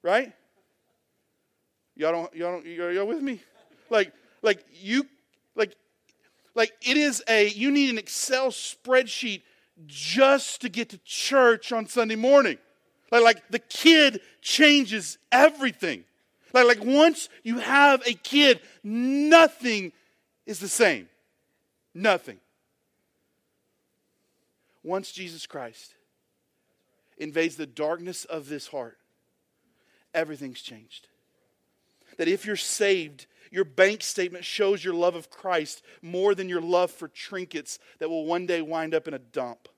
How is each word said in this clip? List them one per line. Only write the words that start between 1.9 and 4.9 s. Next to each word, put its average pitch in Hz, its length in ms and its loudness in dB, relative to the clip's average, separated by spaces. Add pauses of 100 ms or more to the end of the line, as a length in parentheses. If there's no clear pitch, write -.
Y'all 156 160 -2
don't, 170 220 -8
y'all 175 180 -8
don't, 165 140 -14
y'all, 170 240 -10
y'all 196 160 -4
with 285 140 -6
me? 262 220 -8 (480)
Like, 202 220 -2 (280)
like, 208 320 -2
you, 220 340 -4 (480)